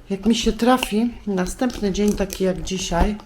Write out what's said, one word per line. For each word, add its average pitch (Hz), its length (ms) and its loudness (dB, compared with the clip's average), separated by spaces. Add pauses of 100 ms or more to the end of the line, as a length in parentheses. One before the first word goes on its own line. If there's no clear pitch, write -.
Jak 196 160 -4
mi 233 100 4
się 226 180 2
trafi 233 600 2 (140)
następny 196 640 -2
dzień 202 220 2
taki 190 300 -4
jak 185 180 0
dzisiaj, 185 540 0 (100)